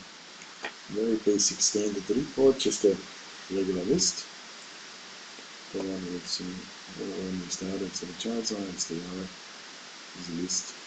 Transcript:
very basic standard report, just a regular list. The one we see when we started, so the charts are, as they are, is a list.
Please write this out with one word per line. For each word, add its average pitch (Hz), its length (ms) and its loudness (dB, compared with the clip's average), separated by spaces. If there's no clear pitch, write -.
very 110 260 4
basic 101 460 6
standard 104 480 2
report, 131 480 6
just - 260 4
a 98 100 10
regular 92 340 2
list. 151 420 4
The 98 60 -2
one 95 340 -2
we 90 80 -2
see 87 240 -4
when 92 400 -2
we 85 80 -6
started, 95 480 -2
so - 80 -6
the 90 160 -6
charts 113 320 0
are, 101 160 -2
as 85 200 -2
they 82 120 -2
are, 92 260 -4
is 87 80 -8
a 85 140 0
list. - 320 -2